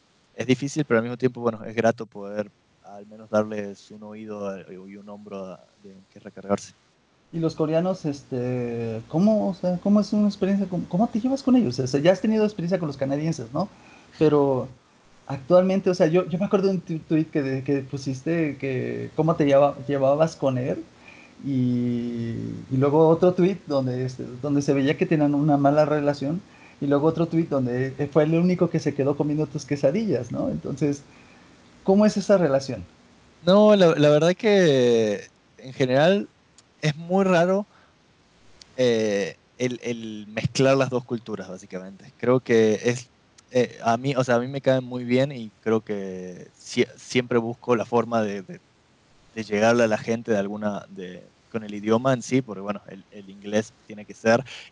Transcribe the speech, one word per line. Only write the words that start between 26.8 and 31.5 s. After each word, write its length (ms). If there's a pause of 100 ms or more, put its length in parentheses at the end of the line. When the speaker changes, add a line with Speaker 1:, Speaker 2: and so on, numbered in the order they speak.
Speaker 2:
luego 200
otro 200
tuit 220
donde 420 (220)
fue 100
el 120
único 340
que 100
se 140
quedó 240
comiendo 300
tus 180
quesadillas, 640
¿no? 180
Entonces, 540 (800)